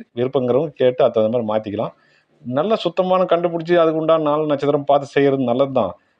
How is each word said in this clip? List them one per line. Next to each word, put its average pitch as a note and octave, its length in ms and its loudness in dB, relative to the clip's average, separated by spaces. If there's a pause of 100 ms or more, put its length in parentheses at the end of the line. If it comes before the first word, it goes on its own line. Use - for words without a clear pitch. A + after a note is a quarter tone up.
(140)
விருப்பங்கிறவங்க B2+ 600 -2
கேட்டு, B2+ 280 2
அது A#2+ 120 2
தகுந்த A2 180 2
மாதிரி A#2 180 -2
மாத்திக்கலாம். G#2+ 440 -4 (480)
நல்ல D#3 340 -2
சுத்தமான F#3 500 0
கண்டுபிடிச்சி, E3+ 500 0
அதுக்கு D#3+ 260 2
உண்டான D#3+ 240 2
நாள் D3+ 260 0
நட்சத்திரம் C#3+ 380 0
பார்த்து C#3 180 2
செய்யறது C#3 360 2
நல்லது C3 300 0
தான். G#2 200 -2 (260)